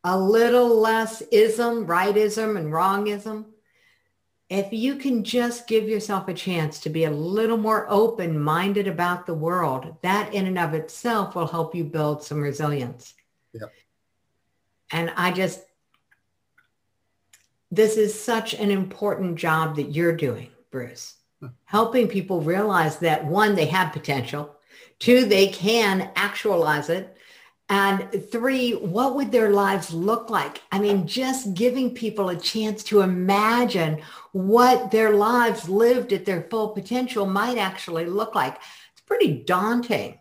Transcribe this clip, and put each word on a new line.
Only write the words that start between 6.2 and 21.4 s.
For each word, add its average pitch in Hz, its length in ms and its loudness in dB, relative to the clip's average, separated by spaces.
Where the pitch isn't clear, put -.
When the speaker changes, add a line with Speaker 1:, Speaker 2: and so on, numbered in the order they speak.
Speaker 1:
a 185 60 -6
chance 160 480 -4
to 156 80 -6
be 160 160 0
a 151 60 -2
little 208 460 0
more 214 320 0
open-minded 190 1000 0
about 175 380 -2
the 170 80 -6
world, 160 680 -2
that 196 320 -2
in 196 140 -2
and 185 120 -2
of 160 140 0
itself 196 640 -4
will 165 120 -2
help 165 260 -4
you 170 120 -4
build 151 380 -2
some 147 180 -6
resilience. 143 720 -6
Speaker 2:
Yep. 107 180 -16
Speaker 1:
And 165 240 -4
I 180 160 0
just, 185 300 -4
this 214 260 4
is 208 220 0
such 226 340 -2
an 208 180 -2
important 190 680 -2
job 160 400 0
that 147 160 -6
you're 165 220 2
doing, 117 340 -4
Bruce, - 440 -12
Speaker 2:
Hmm. 131 80 -16